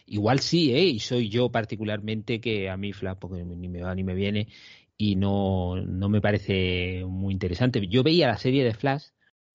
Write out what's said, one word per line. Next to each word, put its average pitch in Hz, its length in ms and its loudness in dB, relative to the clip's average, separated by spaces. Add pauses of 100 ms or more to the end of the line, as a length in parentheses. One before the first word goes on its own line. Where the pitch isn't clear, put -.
igual 107 320 2
sí, 156 340 2
¿eh? 165 120 4
Y 123 140 2
soy 120 300 -2
yo 120 220 0
particularmente 110 920 -4
que 104 260 -2
a 92 100 -4
mí 101 160 -6
Flash, 95 260 -6
porque 90 240 -8
ni 90 260 -8
me 87 140 -8
va 92 100 -4
ni 95 100 -2
me 92 120 -2
viene, 104 320 0 (500)
y 104 180 2
no, 95 680 2
no 92 280 -2
me 104 120 4
parece 92 880 0
muy 95 260 -2
interesante. 101 540 0
Yo 123 160 2
veía 160 240 4
la 107 100 2
serie 131 260 2
de 113 120 2
Flash, 139 300 -2 (500)